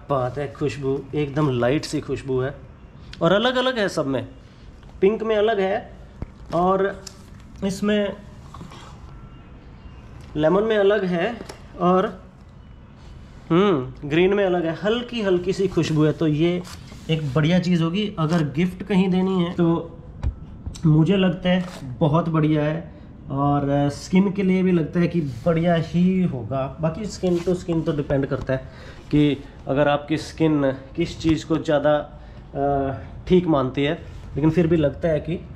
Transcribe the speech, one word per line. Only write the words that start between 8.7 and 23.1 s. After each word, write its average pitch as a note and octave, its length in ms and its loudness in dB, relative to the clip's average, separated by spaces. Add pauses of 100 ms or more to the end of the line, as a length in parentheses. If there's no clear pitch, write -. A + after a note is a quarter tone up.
lemon D#3+ 260 4
में A3 140 2
अलग G3+ 300 4
है F3+ 280 0 (460)
और, F3+ 260 4 (1400)
हम्म, D3+ 580 2
green F3+ 260 4
में G3+ 100 2
अलग F3 220 0
है। D#3+ 160 -2
हल्की A#3 400 -2
हल्की F#3 300 2
सी F#3+ 160 0
खुशबू D#3 360 2
है, D3+ 80 4
तो D#3 140 0
ये E3+ 360 2 (480)
एक D3+ 240 -2
बढ़िया D#3+ 260 4
चीज़ F3 220 2
होगी। F3+ 240 0 (120)
अगर D#3+ 240 2 (100)
gift F3+ 320 -2
कहीं F#3+ 260 4
देनी F#3 320 2
है E3+ 120 0
तो E3 460 0 (840)
मुझे D#3+ 300 6
लगता F#3 320 2
है F3+ 500 -2
बहुत E3 320 2
बढ़िया D#3 320 2
है, D#3 300 -4 (380)